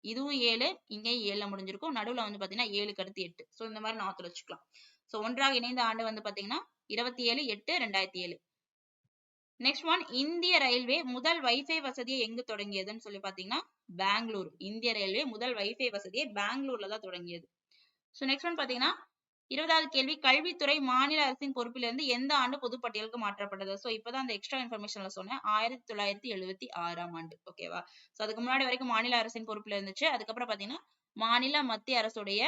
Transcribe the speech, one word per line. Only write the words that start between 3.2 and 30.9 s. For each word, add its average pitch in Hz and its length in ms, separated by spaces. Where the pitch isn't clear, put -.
எட்டு. - 160
So - 140
இந்த 214 140
மாதிரி 220 200
ஞாபகத்துல 190 280
வச்சுக்கலாம். - 340
So - 120
ஒன்றாக 254 380
இணைந்த 247 260
ஆண்டு 226 240
வந்து 220 160
பாத்தீங்கன்னா 208 360
இருபத்தி 247 380
ஏழு 254 180
எட்டு 214 320
ரெண்டாயிரத்தி 196 440
ஏழு. 175 140
நெக்ஸ்ட் 285 280
ஒன் 359 140
இந்திய 349 400
ரயில்வே 254 480
முதல் 269 360
வைஃபை 277 380
வசதியை 262 400
எங்கு 233 260
தொடங்கியதுன்னு 202 600
சொல்லி 202 140
பாத்தீங்கன்னா 196 400
பெங்களூர். 202 520
இந்திய 220 320
ரயில்வே 208 320
முதல் 240 280
வைஃபை 226 360
வசதியை 202 420
பெங்களூர்ல 214 600
தான் 220 120
தொடங்கியது. 175 400
So - 140
நெக்ஸ்ட் 277 200
ஒன் 330 100
பாத்தீங்கன்னா 262 320
இருபதாவது 311 400
கேள்வி 269 280
கல்வித்துறை 302 600
மாநில 269 420
அரசின் 269 320
பொறுப்பிலிருந்து 240 540
எந்த 254 280
ஆண்டு 262 220
பொதுப்பட்டியலுக்கு 233 640
மாற்றப்பட்டது? 202 560
So 240 140
இப்பதான் 240 340
அந்த 233 120
எக்ஸ்ட்ரா 262 240
இன்ஃபர்மேஷன்ல 208 500
சொன்னேன், 202 380
ஆயிரத்தி 233 380
தொள்ளாயிரத்தி 208 440
எழுபத்தி 190 360
ஆறாம் 170 360
ஆண்டு. 165 200
ஓகேவா? 170 340
So - 100
அதுக்கு 220 200
முன்னாடி 262 260
வரைக்கும் 247 240
மாநில 240 260
அரசின் 226 300
பொறுப்புல 208 300
இருந்துச்சு. 196 280
அதுக்கப்புறம் 240 460
பாத்தீங்கன்னா 208 280